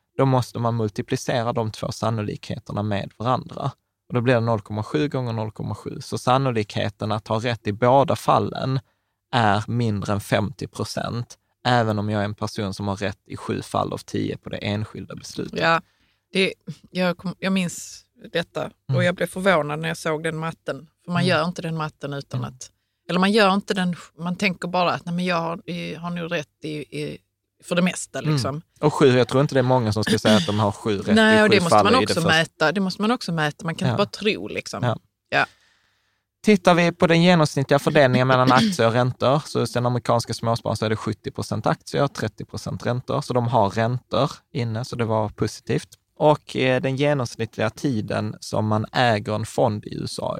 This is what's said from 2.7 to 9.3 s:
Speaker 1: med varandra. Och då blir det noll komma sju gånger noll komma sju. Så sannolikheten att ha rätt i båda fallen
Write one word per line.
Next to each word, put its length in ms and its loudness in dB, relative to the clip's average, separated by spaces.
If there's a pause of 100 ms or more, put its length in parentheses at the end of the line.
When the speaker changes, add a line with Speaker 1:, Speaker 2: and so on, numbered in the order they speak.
Speaker 1:
med 340 -4
varandra. 540 -4 (380)
Och 60 -10
då 60 2
blir 140 4
det 60 4
noll 200 0
komma 220 -6
sju 260 -2
gånger 240 -4
noll 180 -6
komma 240 -8
sju. 260 -12
Så 180 -8
sannolikheten 920 0
att 160 -6
ha 100 0
rätt 280 -4
i 60 -2
båda 440 4
fallen 640 0 (520)